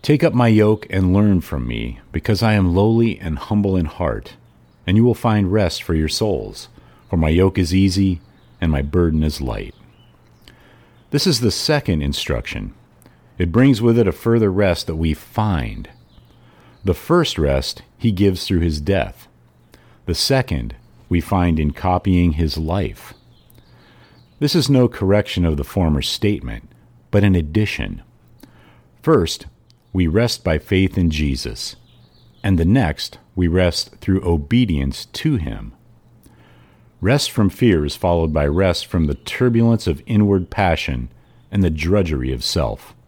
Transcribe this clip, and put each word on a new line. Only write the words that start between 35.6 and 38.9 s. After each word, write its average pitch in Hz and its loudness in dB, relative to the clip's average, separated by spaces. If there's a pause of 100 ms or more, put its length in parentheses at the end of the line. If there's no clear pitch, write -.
Rest 123 0
from 101 2
fear 90 2
is 73 -6
followed 85 0
by 73 0
rest 87 0
from 85 -2